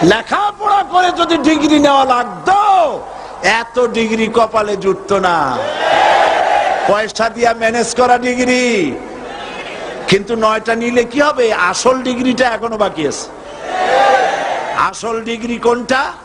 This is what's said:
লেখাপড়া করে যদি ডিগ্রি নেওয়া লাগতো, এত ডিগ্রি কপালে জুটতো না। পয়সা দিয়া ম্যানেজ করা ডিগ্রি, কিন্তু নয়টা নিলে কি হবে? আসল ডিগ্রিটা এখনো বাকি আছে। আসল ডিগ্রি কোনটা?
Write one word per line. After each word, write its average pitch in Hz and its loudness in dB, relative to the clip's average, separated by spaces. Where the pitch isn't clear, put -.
লেখাপড়া 403 0
করে 359 2
যদি 339 0
ডিগ্রি 294 2
নেওয়া 277 4
লাগতো, 240 0
এত 226 0
ডিগ্রি 220 0
কপালে 220 2
জুটতো 190 0
না। 156 0
পয়সা 214 0
দিয়া 233 2
ম্যানেজ 233 0
করা 247 4
ডিগ্রি, 247 0
কিন্তু 202 0
নয়টা 220 0
নিলে 240 0
কি 262 -2
হবে? 262 2
আসল 185 0
ডিগ্রিটা 247 0
এখনো 226 -4
বাকি 180 0
আছে। - -6
আসল 208 -4
ডিগ্রি 233 -6
কোনটা? 254 -2